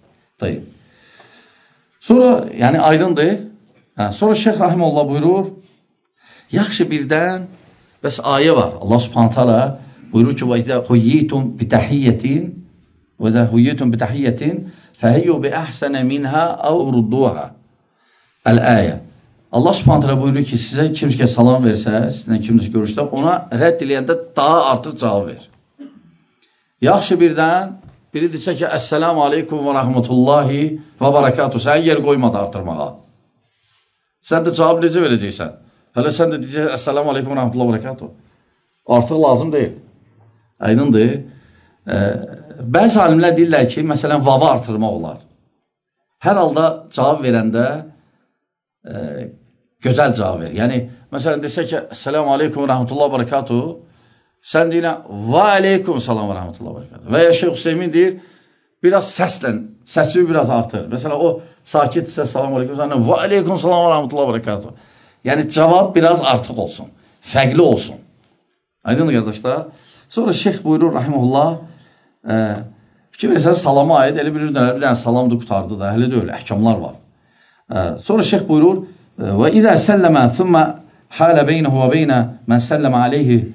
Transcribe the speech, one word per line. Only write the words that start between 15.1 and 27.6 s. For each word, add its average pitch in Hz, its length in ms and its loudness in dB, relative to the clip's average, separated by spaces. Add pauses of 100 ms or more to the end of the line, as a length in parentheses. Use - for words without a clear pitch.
bi 139 60 -2
əhsənə 139 540 -6 (100)
minhə 143 320 -2 (260)
əv 160 80 2 (160)
rudduhə." 110 520 0 (1000)
Əl-ayə. 117 520 2 (540)
Allah 165 220 2
Subhanahu 147 280 2
taala 135 200 0
buyurur 139 220 0
ki, 127 120 -6
sizə 143 380 -2
kim 151 160 -2
ki 120 180 0
salam 127 360 4
versə, 110 440 0
sizinlə 113 340 -4
kim 113 160 4
görüşsə, 110 520 -4
ona 170 420 -2
rədd 165 320 0
eləyəndə 135 340 -2 (180)
daha 147 360 4
artıq 127 240 -4
cavab 101 300 -2
ver. - 220 -16 (1300)
Yaxşı 190 320 2
birdən 170 580 2 (420)